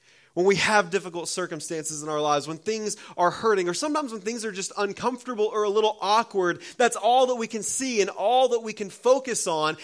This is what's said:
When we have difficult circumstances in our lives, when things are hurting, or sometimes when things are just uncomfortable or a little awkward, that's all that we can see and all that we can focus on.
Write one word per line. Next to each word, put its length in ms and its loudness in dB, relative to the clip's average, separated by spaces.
When 120 2
we 100 8
have 340 2
difficult 380 -6
circumstances 760 -6
in 40 -8
our 120 -2
lives, 260 2
when 120 -8
things 380 -4
are 140 4
hurting, 380 2
or 60 0
sometimes 380 -2
when 80 -10
things 240 -6
are 80 -6
just 240 -8
uncomfortable 680 -2
or 180 -2
a 60 0
little 300 2
awkward, 600 0
that's 180 4
all 320 4
that 100 0
we 120 -4
can 160 -6
see 360 -2
and 100 0
all 380 2
that 120 0
we 140 -8
can 160 -8
focus 580 0
on. 360 0